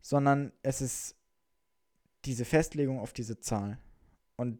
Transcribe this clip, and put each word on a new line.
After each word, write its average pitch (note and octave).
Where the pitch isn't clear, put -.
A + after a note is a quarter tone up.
sondern C#3+
es C3+
ist -
diese A#2+
Festlegung C#3+
auf A2
diese A2+
Zahl. G#2
Und A#2+